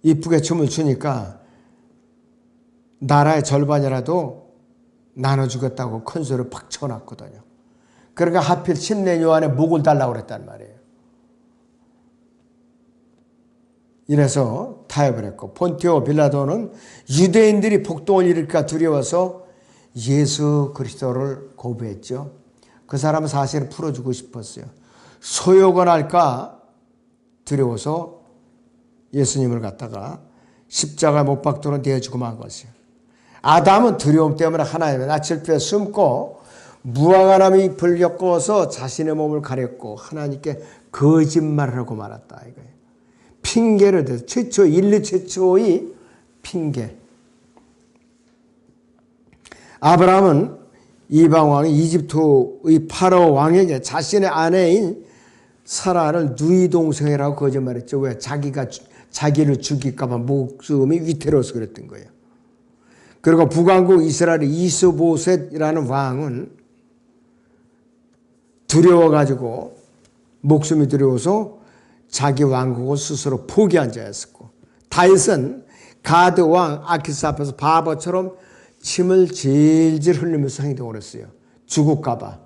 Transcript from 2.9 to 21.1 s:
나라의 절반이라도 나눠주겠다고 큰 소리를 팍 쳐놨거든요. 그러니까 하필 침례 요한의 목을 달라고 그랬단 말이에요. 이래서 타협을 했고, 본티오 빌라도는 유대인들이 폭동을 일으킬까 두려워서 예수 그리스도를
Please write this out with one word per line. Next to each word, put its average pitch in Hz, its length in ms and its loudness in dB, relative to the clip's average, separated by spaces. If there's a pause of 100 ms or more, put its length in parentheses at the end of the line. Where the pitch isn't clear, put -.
나라의 147 440 2
절반이라도 139 1080 -2 (640)
나눠주겠다고 127 920 -4
큰 165 200 -8
소리를 123 260 -6
팍 - 180 -18
쳐놨거든요. 113 720 -14 (720)
그러니까 170 280 0
하필 175 340 -2
침례 180 480 -2
요한의 160 300 2
목을 156 300 0
달라고 143 300 0
그랬단 107 320 -12
말이에요. 107 300 -20 (3250)
이래서 143 800 -2
타협을 127 360 -2
했고, 98 300 -16
본티오 170 500 -2
빌라도는 147 680 -2 (460)
유대인들이 208 640 4
폭동을 180 440 0
일으킬까 160 400 0
두려워서 165 800 -2 (500)
예수 143 800 -2
그리스도를 131 800 -8